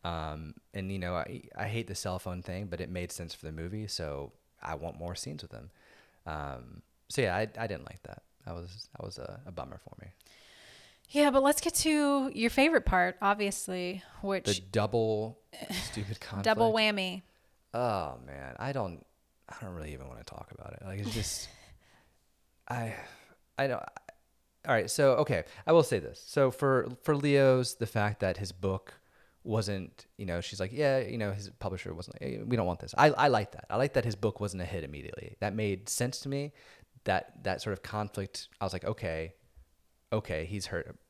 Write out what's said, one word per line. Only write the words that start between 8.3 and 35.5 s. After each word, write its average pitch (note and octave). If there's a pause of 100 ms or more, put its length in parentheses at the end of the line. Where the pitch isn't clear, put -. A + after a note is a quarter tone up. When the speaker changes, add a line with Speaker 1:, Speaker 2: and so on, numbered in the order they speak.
Speaker 1:
That E2+
was, F2
that -
was G2
a, -
a F#2
bummer C2
for -
me. - (1000)
Speaker 2:
Yeah, D4
but C4+
let's C#4+
get E4
to C#4+
your A3+
favorite D#4
part, F3+
obviously, F#3+ (180)
which G3
Speaker 1:
The - (120)
double A2 (220)
Speaker 2:
<laughs> -
Speaker 1:
stupid A2
conflict. G3
Speaker 2:
Double A3
whammy. G3+ (500)
Speaker 1:
Oh F#2+
man, C2+
I C3+
don't, F#2+ (440)
I -
don't F#2
really D2+
even C2
wanna A2+
talk -
about -
it. -
Like, F#2+
it's G#2
just, -
Speaker 2:
<laughs> -
Speaker 1:
I, A#2 (640)
I C#3
don't. - (840)
All D3
right, A2
so, C#3
okay, A#2+ (220)
I D#3+
will E3
say A2+
this. -
So C3+
for, C3+ (140)
for D#3
Leo's, C#3
the A2
fact G#2
that F#2
his F#2+
book F#2+ (480)
wasn't, G2+ (100)
you G2+
know, F2
she's G2
like, G2
"Yeah, C3+
you A#2
know, G#2
his G2
publisher F2+
wasn't, -
eh, C2
we A#2+
don't G2
want F2
this." -
I, D3
I C#3+
like G#2+
that. -
I -
like C#3
that A#2
his G#2
book G#2
wasn't F#2+
a -
hit E2+
immediately. C#2+
That G2